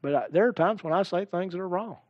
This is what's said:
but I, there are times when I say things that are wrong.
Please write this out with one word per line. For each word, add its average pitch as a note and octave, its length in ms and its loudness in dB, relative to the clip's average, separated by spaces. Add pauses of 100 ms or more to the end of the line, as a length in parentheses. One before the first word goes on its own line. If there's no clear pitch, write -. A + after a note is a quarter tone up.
but C#3+ 140 -2
I, A#2+ 120 2
there G3 200 4
are A#3 40 0
times F#3+ 300 2
when D#3+ 100 -2
I F#3+ 120 4
say F#3 200 -2
things F3+ 280 -4
that F3 80 -6
are F#3+ 80 -6
wrong. F#3 300 -4 (120)